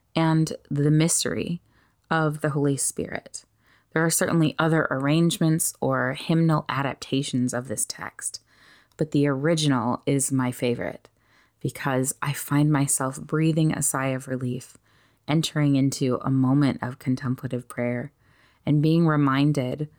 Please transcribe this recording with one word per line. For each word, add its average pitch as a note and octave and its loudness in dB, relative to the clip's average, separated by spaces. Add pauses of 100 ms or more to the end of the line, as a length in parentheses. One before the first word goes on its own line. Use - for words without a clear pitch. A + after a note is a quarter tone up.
(160)
and D#3+ 2 (180)
the D3 2
mystery - 0 (480)
of D#3 0
the D3+ 0
Holy C#3+ 0
Spirit. - -8 (480)
There D#3+ 2
are E3 2
certainly E3 2
other D#3+ 2
arrangements D#3+ 2
or C3 0
hymnal D#3+ 2
adaptations C3 -2
of B2 -6
this G#2+ -4
text, - -12 (560)
but D3+ -4
the C#3+ 4
original C#3 0
is C#3 0
my B2+ 0
favorite - -4 (500)
because C3 -2
I C#3+ -6
find D3 0
myself C#3 0
breathing D#3 0
a C#3+ -4
sigh C3+ -2
of C3 -8
relief, B2+ -6 (500)
entering D3 2
into C3+ 0
a C3 -2
moment C3+ 2
of B2+ -8
contemplative B2+ -4
prayer, A#2+ -6 (520)
and D3 2
being D#3+ 4
reminded C#3+ 2